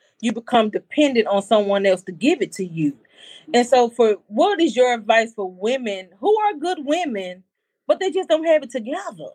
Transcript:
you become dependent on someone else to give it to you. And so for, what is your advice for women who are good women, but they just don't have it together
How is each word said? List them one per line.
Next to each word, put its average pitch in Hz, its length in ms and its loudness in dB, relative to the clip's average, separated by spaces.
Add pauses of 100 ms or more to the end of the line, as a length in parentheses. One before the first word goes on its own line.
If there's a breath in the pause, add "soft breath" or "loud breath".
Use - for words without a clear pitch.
(220)
you 226 100 -2
become 226 380 0
dependent 247 580 0
on 202 140 2
someone 202 440 2
else 190 180 2
to 185 80 -12
give 240 300 0
it 180 120 -4
to 190 120 -8
you. 160 320 -4 (560 loud breath)
And 240 140 4
so 240 220 4
for, 220 280 2 (100)
what 320 320 2
is 285 160 0
your 247 180 4
advice 226 400 0
for 196 160 -8
women 196 600 -6 (100)
who 427 180 2
are 415 180 0
good 320 300 -4
women, 214 580 -4 (440)
but 330 120 0
they 370 120 -4
just 370 180 -4
don't 320 160 0
have 311 180 2
it 240 80 -16
together 220 640 -10